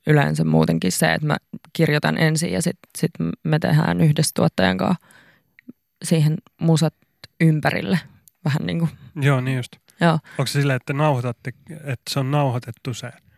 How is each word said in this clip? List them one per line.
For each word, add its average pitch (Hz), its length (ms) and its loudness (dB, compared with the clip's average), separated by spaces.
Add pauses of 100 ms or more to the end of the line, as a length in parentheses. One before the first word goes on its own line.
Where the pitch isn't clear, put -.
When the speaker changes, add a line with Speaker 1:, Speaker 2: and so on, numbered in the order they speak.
Speaker 1:
yleensä 151 380 2
muutenkin 165 480 2
se, 160 220 2
että 156 120 -4
mä 147 100 0 (360)
kirjoitan 156 460 0
ensin 160 340 0
ja 185 100 -2
sit, - 160 -4 (200)
sit 170 120 -2 (340)
me 156 140 0
tehdään 165 420 2
yhdessä 151 360 2
tuottajan - 400 2
kanssa - 300 -2 (1000)
siihen 156 320 2 (240)
musat 165 340 2 (460)
ympärille. 156 600 2 (440)
Vähän 147 220 -2
niinku. 170 220 0 (280)
Speaker 2:
Joo, 135 240 2
niin 131 160 -4
just. 123 160 -8 (280)
Speaker 1:
Joo. 165 180 2 (200)
Speaker 2:
Onko 135 80 -2
se 143 140 -2
silleen, 139 160 0
että - 160 -6
nauhoitatte, 135 580 -2 (200)
että 143 400 -10
se 143 100 -2
on 127 100 -2
nauhoitettu 127 640 -4
se, 123 160 -12 (280)